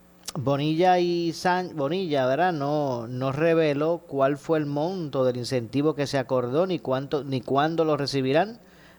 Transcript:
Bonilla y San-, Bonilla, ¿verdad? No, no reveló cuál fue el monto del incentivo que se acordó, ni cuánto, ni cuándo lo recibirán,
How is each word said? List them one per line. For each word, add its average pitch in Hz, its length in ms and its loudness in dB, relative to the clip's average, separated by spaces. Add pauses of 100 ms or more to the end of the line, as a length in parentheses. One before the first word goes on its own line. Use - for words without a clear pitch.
(340)
Bonilla 156 640 2
y 175 360 0
San-, 180 420 -2
Bonilla, 147 500 0
¿verdad? 156 260 2
No, 139 560 -2
no 127 240 -4
reveló 160 760 2
cuál 139 320 0
fue 160 180 0
el 151 80 0
monto 143 580 -2
del 123 140 2
incentivo 131 560 -2
que 143 140 -4
se 139 100 -2
acordó, 127 480 0
ni 180 140 -2
cuánto, 135 440 -2
ni 135 180 -2
cuándo 160 440 0
lo 151 100 2
recibirán, 139 640 0 (400)